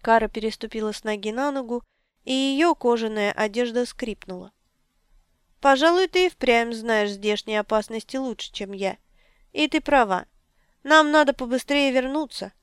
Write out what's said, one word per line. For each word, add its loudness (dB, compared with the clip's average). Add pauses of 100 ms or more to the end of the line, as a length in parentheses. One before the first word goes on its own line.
Кара 4
переступила -6
с -12
ноги -4
на -2
ногу, -6 (420)
и -6
её 2
кожаная 0
одежда -2
скрипнула. -12 (1120)
«Пожалуй, 4
ты 2
и 2
впрямь 0
знаешь 0
здешние -2
опасности -4
лучше, -8
чем -10
я. -4 (560)
И 0
ты -2
права. 2 (560)
Нам 6
надо 4
побыстрее 0
вернуться. -4 (100)